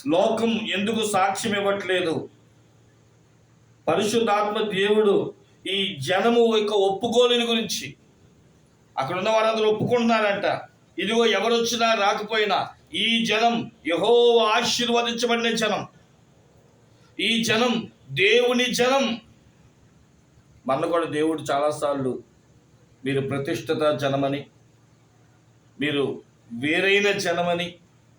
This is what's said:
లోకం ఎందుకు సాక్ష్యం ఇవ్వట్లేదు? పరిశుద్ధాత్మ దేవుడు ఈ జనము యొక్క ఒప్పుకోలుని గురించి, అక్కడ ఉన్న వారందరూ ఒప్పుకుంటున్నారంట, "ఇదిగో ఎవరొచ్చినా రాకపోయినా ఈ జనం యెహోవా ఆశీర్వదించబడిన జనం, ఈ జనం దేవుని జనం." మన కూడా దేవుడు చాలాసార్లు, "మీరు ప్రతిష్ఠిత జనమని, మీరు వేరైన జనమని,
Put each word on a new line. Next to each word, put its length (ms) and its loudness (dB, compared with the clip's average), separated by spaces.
లోకం 600 0
ఎందుకు 380 -2
సాక్ష్యం 480 -2
ఇవ్వట్లేదు? 720 -2
పరిశుద్ధాత్మ 840 0
దేవుడు 640 2
ఈ 320 -4
జనము 560 2
యొక్క 160 0
ఒప్పుకోలుని 720 2
గురించి, 500 -4
అక్కడ 200 -4
ఉన్న 120 -2
వారందరూ 400 2
ఒప్పుకుంటున్నారంట, 880 0
"ఇదిగో 280 2
ఎవరొచ్చినా 680 0
రాకపోయినా 720 0
ఈ 300 0
జనం 460 0
యెహోవా 640 4
ఆశీర్వదించబడిన 1040 0
జనం, 320 -2
ఈ 240 0
జనం 460 0
దేవుని 540 2
జనం." 560 0
మన 200 -2
కూడా 180 0
దేవుడు 380 -2
చాలాసార్లు, 800 -2
"మీరు 160 -2
ప్రతిష్ఠిత 800 -2
జనమని, 460 -2
మీరు 420 -2
వేరైన 580 0
జనమని, 640 -2